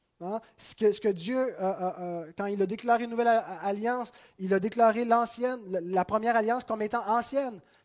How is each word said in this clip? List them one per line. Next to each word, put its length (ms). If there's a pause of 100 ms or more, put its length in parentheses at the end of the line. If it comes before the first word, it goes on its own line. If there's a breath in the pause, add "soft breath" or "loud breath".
(200)
Hein ? 220 (160 soft breath)
Ce 180
que, 160
ce 80
que 80
Dieu, 300
euh, 240
euh, 380
euh, 380
quand 100
il 140
a 40
déclaré 400
une 40
nouvelle 180
a-, 120 (220)
alliance, 500 (260 loud breath)
il 160
a 60
déclaré 460
l'ancienne, 640
la, 100
la 260
première 300
alliance 300
comme 160
étant 260
ancienne. 540 (240 soft breath)